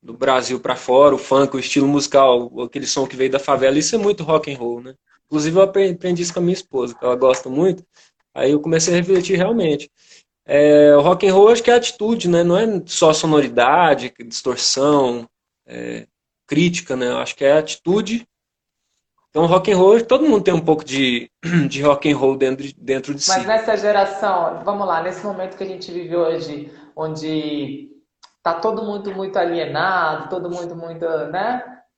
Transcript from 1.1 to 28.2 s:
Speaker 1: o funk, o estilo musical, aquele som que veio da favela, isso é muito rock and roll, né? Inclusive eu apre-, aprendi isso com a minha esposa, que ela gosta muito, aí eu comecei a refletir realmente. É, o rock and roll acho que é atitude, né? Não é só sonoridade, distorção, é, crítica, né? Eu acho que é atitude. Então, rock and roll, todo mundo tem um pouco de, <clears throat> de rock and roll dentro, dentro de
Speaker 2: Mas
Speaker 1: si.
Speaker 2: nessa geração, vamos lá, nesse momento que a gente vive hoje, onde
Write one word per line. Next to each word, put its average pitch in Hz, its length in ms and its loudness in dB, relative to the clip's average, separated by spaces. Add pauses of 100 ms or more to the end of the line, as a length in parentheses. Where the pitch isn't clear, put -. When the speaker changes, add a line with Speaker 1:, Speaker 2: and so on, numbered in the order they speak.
Speaker 1:
o 131 40 -4
funk, 135 380 0
o 131 40 -4
estilo 139 280 0
musical, 135 600 2 (120)
aquele 123 240 -10
som 135 200 -4
que 131 100 -14
veio 131 140 0
da 135 80 -2
favela, 135 400 0
isso 151 160 -2
é 226 40 2
muito 202 260 -2
rock 151 280 -2
and 135 60 -12
roll, 120 220 -8
né? 131 140 -20 (320)
Inclusive 151 320 -2
eu 196 40 8
apre-, 190 300 2
aprendi 180 300 -4
isso 175 100 -6
com - 80 -6
a - 20 0
minha 175 120 0
esposa, 123 420 -6
que - 80 -16
ela 123 120 0
gosta 127 320 2
muito, 175 360 -2 (500)
aí 135 180 0
eu 147 80 2
comecei 165 340 0
a - 20 2
refletir 180 400 0
realmente. 180 540 -2 (540)
É, 147 520 6
o 143 40 8
rock 180 260 2
and 185 80 4
roll 202 140 8
acho 233 160 4
que 247 80 4
é - 20 8
atitude, 220 540 -2
né? 170 160 4
Não 175 120 2
é 214 300 0
só 160 260 2
sonoridade, 143 1000 2 (100)
distorção, 127 1040 -2 (380)
é, 120 400 -12 (400)
crítica, 170 480 -2
né? 123 140 -4
Eu 123 100 -4
acho 123 160 -8
que - 100 -8
é 143 140 6
atitude. 196 680 -4 (1080)
Então, 156 160 0
rock 180 260 2
and 190 40 2
roll, 196 300 6
todo 277 180 2
mundo 220 200 2
tem 185 100 2
um 160 100 0
pouco 156 200 0
de, 131 440 -2 (140)
<clears throat> 165 260 0
de 139 140 -8
rock 143 280 2
and 143 60 2
roll 135 200 0
dentro, 135 280 -2 (140)
dentro 135 340 -6
de 143 160 -6
Speaker 2:
Mas 190 140 0
Speaker 1:
si. - 40 -8
Speaker 2:
nessa 220 300 0
geração, 196 880 -2
vamos 202 220 -4
lá, 165 160 -2
nesse 180 240 -8
momento 185 300 -10
que 196 80 -10
a - 20 -10
gente 185 260 -14
vive 170 240 -8
hoje, 147 560 -4 (220)
onde 151 960 -8 (520)